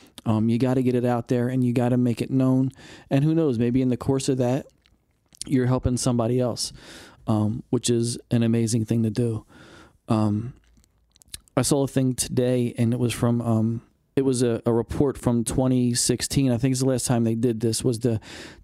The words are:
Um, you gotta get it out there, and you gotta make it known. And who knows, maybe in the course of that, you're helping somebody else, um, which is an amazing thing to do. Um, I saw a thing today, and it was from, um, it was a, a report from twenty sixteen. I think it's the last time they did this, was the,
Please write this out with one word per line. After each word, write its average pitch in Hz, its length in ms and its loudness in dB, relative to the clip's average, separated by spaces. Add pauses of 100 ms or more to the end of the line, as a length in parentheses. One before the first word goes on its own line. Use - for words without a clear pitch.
(240)
Um, 110 240 2
you 117 80 2
gotta 127 260 2
get 123 120 2
it 123 100 0
out 120 240 -2
there, 123 200 0
and 131 140 -2
you 120 120 0
gotta 123 240 2
make 123 240 0
it - 80 -6
known. 131 400 2 (400)
And 139 120 2
who 156 120 2
knows, 151 240 0
maybe 120 240 2
in 127 80 0
the 117 80 0
course 135 320 -2
of 131 80 0
that, 127 280 0 (800)
you're 127 200 2
helping 127 320 0
somebody 120 420 0
else, 120 320 -4 (540)
um, 107 420 0
which 120 220 -2
is 117 280 -2 (120)
an 120 120 2
amazing 113 440 0
thing 117 160 0
to 110 80 0
do. 113 340 -4 (640)
Um, 107 460 0 (1000)
I 131 80 2
saw 139 200 2
a 131 60 0
thing 131 260 0
today, 123 640 0
and 120 160 2
it 123 60 -4
was 120 120 0
from, 120 300 0
um, 113 400 0 (320)
it 139 100 0
was 127 180 2
a, 117 220 0
a 120 80 2
report 117 460 0
from 120 260 0
twenty 127 480 0
sixteen. 127 580 0
I 120 60 2
think 131 160 0
it's 127 80 -2
the 131 80 0
last 127 180 0
time 117 180 2
they 113 100 0
did 113 260 0
this, 113 240 -2
was 120 140 0
the, 113 220 0 (440)